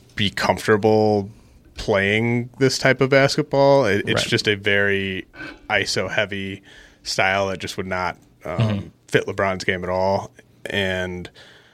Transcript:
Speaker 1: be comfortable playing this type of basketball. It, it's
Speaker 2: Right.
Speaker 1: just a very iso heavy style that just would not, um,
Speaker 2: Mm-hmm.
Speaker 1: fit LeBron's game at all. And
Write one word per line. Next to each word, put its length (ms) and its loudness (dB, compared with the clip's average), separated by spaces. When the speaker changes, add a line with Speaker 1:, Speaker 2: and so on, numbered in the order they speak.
Speaker 1:
be 160 0
comfortable 1000 2
playing 720 0
this 200 2
type 220 2
of 100 2
basketball. 760 4
It, 220 2
it's 140 0
Speaker 2:
Right. 60 -4
Speaker 1:
just 200 0
a 60 2
very 720 -2
iso 420 -2
heavy 520 -4
style 460 0
that 100 -4
just 180 -10
would 120 -8
not, 280 -4
um, 140 -6
Speaker 2:
Mm-hmm. 280 -2
Speaker 1:
fit 180 0
LeBron's 380 -2
game 180 -2
at 80 -6
all. 400 0
And 600 -4